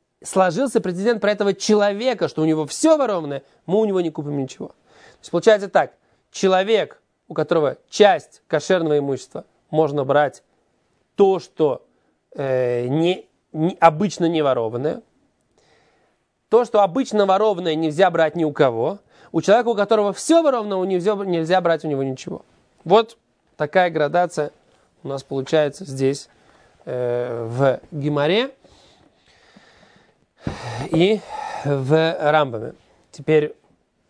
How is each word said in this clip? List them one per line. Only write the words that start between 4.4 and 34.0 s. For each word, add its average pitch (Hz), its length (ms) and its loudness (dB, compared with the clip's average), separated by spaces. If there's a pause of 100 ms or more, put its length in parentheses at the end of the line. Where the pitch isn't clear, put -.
То - 540 -20
есть - 100 -16
получается 196 380 4
так, 151 240 0 (380)
человек, 190 720 0 (260)
у - 60 -16
которого 156 440 0 (120)
часть 190 580 2
кошерного 160 520 0
имущества, 139 460 -8 (240)
можно 147 340 0
брать 139 400 0 (720)
то, 190 240 4
что, - 460 -2 (500)
э, 127 520 -2
не, 165 400 -2 (260)
не, 160 260 -2
обычно 165 460 2
не 165 160 0
ворованное, 127 600 -2 (1500)
то, 233 160 4
что 214 160 2
обычно 208 440 0
ворованное, 190 480 0
нельзя 160 380 2
брать 160 240 0
ни 170 80 -2
у 151 100 0
кого. 135 460 0 (320)
У 165 100 -2
человека, 220 280 4
у 226 60 0
которого 202 380 2
всё 330 300 2
воровано, 220 340 0
у 185 60 -2
нельзя, 190 320 0
нельзя 180 460 0
брать 170 220 0
у 160 40 -6
него 139 160 -2
ничего. 135 400 -8 (400)
Вот 220 340 2 (400)
такая 180 320 0
градация 160 640 -2 (520)
у - 40 -12
нас 135 160 -8
получается 143 640 -2
здесь, 135 440 -2 (560)
э, 123 600 -4
в 123 340 0 (120)
Гемаре 151 640 -2 (2250)
и 185 300 2 (440)
в 147 540 0
Рамбаме. 139 540 0 (380)
Теперь 151 440 0 (540)